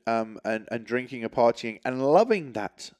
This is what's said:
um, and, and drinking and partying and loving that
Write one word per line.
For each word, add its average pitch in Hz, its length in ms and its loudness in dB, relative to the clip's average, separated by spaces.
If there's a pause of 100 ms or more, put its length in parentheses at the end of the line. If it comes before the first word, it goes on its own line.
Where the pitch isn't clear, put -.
um, 110 380 -2
and, 110 260 -4
and 117 140 -6
drinking 120 400 -6
and 110 80 -6
partying 117 540 2
and 127 200 -2
loving 175 460 4
that - 480 -8